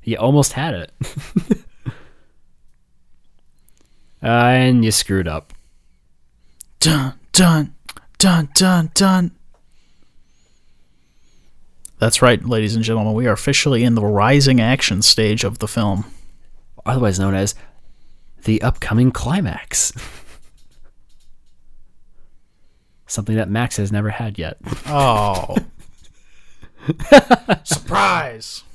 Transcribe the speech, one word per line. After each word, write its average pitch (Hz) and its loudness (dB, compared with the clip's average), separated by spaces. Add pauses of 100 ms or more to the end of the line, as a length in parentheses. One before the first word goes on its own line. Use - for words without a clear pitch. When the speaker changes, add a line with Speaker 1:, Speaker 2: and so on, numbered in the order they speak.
Speaker 1:
You 117 -4
almost 135 2
had 127 -4
it. 87 -12 (100)
<laughs> - -6 (2500)
Uh, - -6
and 123 4
you 110 2
screwed 95 -2
up. 76 -8 (1300)
Speaker 2:
Dun, 143 0 (180)
dun, 160 4 (440)
dun, 165 2
dun, 180 2
dun. 185 2 (2750)
That's 113 -2
right, 120 4
ladies 110 -2
and 113 0
gentlemen. 110 -2
We 120 0
are 107 2
officially - 0
in 120 4
the 107 2
rising 123 4
action 110 0
stage 107 0
of 101 -6
the 107 -6
film. 104 -2 (800)
Speaker 1:
Otherwise 117 0
known 98 0
as 98 -2 (880)
the 110 2
upcoming 120 0
climax. - -4 (2000)
<laughs> - -20
Something 110 -4
that 107 -2
Max 117 -2
has 101 -2
never 107 -2
had 104 -8
yet. 80 -10 (280)
Speaker 2:
Oh. 110 0 (1300)
Speaker 1:
<laughs> - 4
Speaker 2:
Surprise. 170 -4 (100)